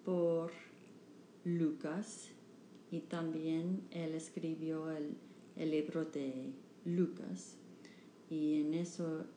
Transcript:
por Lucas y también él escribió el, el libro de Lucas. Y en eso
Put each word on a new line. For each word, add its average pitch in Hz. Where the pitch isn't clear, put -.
por 170
Lucas 165
y 170
también 165
él 160
escribió 160
el, 151
el 160
libro 156
de 135
Lucas. 175
Y 151
en 151
eso 165